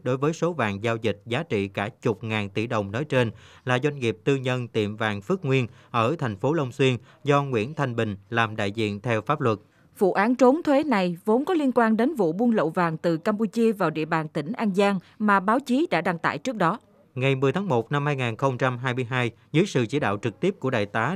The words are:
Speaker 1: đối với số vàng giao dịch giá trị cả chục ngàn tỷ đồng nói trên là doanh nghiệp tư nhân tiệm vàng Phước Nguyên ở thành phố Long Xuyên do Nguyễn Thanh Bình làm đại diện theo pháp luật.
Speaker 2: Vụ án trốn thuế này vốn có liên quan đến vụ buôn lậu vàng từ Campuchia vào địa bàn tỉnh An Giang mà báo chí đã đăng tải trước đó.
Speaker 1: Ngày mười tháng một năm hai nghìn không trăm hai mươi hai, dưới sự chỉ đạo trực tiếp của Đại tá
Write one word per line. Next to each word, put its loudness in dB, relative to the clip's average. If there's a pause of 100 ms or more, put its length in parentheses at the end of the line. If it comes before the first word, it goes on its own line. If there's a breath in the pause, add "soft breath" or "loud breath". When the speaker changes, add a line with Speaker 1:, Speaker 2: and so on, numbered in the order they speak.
Speaker 1:
đối 0
với 0
số -2
vàng -2
giao 0
dịch -4
giá -2
trị -2
cả -6
chục -4
ngàn -4
tỷ -4
đồng -4
nói -4
trên 0 (340 loud breath)
là 0
doanh -2
nghiệp 0
tư 2
nhân -2
tiệm -2
vàng -2
Phước -4
Nguyên 2 (240 soft breath)
ở 0
thành -2
phố 0
Long -2
Xuyên 2 (260 soft breath)
do 4
Nguyễn -2
Thanh -2
Bình -2 (120)
làm 0
đại -2
diện -2
theo 0
pháp -2
luật. 2 (400 soft breath)
Speaker 2:
Vụ 2
án 2
trốn 4
thuế 2
này 0
vốn 2
có 0
liên 2
quan 4
đến 2
vụ 2
buôn 2
lậu 2
vàng 0
từ 0
Campuchia 0
vào 0
địa -4
bàn -2
tỉnh -6
An -2
Giang 2 (200 soft breath)
mà 4
báo 2
chí 0
đã 2
đăng -2
tải -2
trước -6
đó. 0 (360)
Speaker 1:
Ngày 2
mười 2
tháng -4
một 0
năm 0
hai 0
nghìn -2
không 0
trăm 0
hai -2
mươi -4
hai, 0 (200 soft breath)
dưới 4
sự 0
chỉ -2
đạo 0
trực -4
tiếp 0
của -2
Đại 2
tá -2